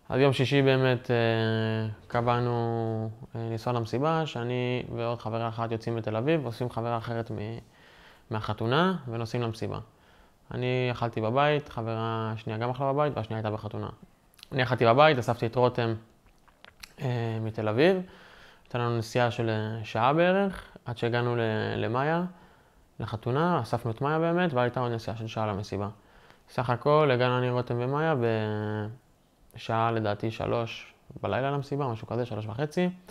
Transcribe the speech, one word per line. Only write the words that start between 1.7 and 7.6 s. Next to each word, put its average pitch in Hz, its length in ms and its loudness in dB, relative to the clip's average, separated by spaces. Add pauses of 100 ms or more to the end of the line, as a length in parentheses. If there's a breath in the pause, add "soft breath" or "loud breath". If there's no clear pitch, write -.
קבענו, 117 1000 0 (260)
אה, 113 40 -6 (100)
לנסוע 113 220 -2
למסיבה, 139 540 0
שאני 123 560 -2 (140)
ועוד 117 240 -2
חברה 113 280 -4
אחת 113 240 -4
יוצאים 117 240 -2
בתל 110 200 -2
אביב, 143 300 2
עושים 120 240 -4
חברה 117 280 -2
אחרת 117 320 -4
מ-, 110 280 -8 (720 loud breath)